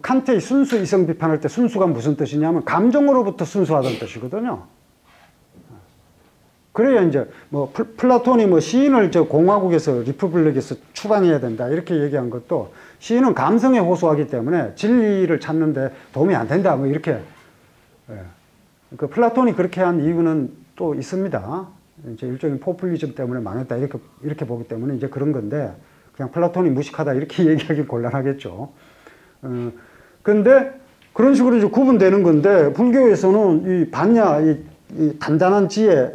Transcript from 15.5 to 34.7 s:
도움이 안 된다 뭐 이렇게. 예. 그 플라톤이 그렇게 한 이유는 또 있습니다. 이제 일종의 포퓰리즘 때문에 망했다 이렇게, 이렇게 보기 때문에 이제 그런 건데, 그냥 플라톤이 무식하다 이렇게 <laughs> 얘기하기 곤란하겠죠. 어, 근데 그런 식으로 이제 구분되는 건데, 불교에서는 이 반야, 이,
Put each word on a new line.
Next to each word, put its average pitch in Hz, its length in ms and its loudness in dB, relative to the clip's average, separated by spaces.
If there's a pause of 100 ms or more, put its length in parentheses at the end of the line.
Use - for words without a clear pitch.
도움이 170 220 0
안 117 120 -2
된다 175 280 0
뭐 135 120 -2
이렇게. 143 320 -4 (880)
예. 107 100 -16 (760)
그 - 100 -6
플라톤이 233 480 0
그렇게 180 260 -2
한 175 220 0
이유는 160 480 0 (240)
또 156 200 -4
있습니다. 160 720 -6 (460)
이제 127 140 -12
일종의 131 320 -6
포퓰리즘 175 540 -6
때문에 127 260 -6
망했다 117 380 -8
이렇게, 139 220 -6 (240)
이렇게 151 220 -8
보기 117 220 -10
때문에 123 280 -6
이제 131 120 -6
그런 139 240 -4
건데, 131 420 -6 (400)
그냥 131 180 -10
플라톤이 175 400 0
무식하다 143 420 -4
이렇게 156 320 -2
<laughs> 156 40 6
얘기하기 151 360 0
곤란하겠죠. 127 840 -6 (760)
어, 120 280 -8 (500)
근데 240 520 4 (400)
그런 269 220 4
식으로 247 220 4
이제 208 100 2
구분되는 208 560 4
건데, 160 500 4
불교에서는 190 1080 2
이 151 100 -2
반야, 185 500 2
이, 156 180 2 (360)